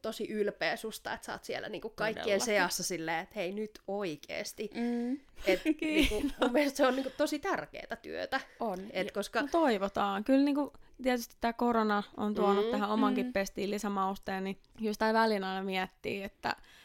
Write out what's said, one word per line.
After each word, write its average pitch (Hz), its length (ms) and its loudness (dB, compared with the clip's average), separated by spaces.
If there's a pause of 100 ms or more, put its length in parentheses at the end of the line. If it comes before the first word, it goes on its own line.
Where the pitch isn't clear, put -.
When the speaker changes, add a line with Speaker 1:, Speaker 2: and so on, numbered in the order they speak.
Speaker 1:
tosi 226 300 -6
ylpeä 202 440 0
susta, - 380 -8
että 220 120 -10
sä - 60 -8
oot - 120 -8
siellä - 260 -6
niinku 208 200 -8
kaikkien 214 340 -4
Speaker 2:
Todellakin. 196 220 2
Speaker 1:
seassa 190 380 2
silleen, 165 360 -4
että - 160 -10
hei, 185 160 -4
nyt 214 360 -8
oikeesti. 196 880 -6
Speaker 2:
Mm. 240 380 -2 (320)
Speaker 1:
Et - 240 4
Speaker 3:
<laughs> - 100 0
Kiitos. 311 400 4
Speaker 1:
niinku, 294 220 -2
mun 254 100 4
mielestä 285 260 2
se 277 100 6
on 254 80 4
niinku 262 220 -2
tosi 294 220 0
tärkeetä - 560 -6
työtä. 90 440 -4 (200)
Speaker 2:
On. 196 200 -4 (140)
Speaker 1:
Et 208 140 -2
Speaker 2:
Ja - 60 -8
Speaker 1:
koska 208 280 -2
Speaker 3:
No 277 100 0
toivotaan. 202 720 2
Kyllä 269 220 6
niinku, 285 280 0 (300)
tietysti 247 380 -2
tää 233 120 0
korona 220 500 2 (140)
on 208 180 0
tuonut 202 300 4
Speaker 1:
Mm. 226 60 0
Speaker 3:
tähän 208 200 0
omankin 254 340 4
Speaker 2:
Mm. 247 80 -4
Speaker 3:
pestiin 202 380 -2
lisämausteen, 196 720 -2
niin 196 140 -6 (220)
just 214 200 -2
tää 220 140 4
välin 220 300 4
aina 190 200 -4
miettii, 190 600 -4
että - 320 -4 (300)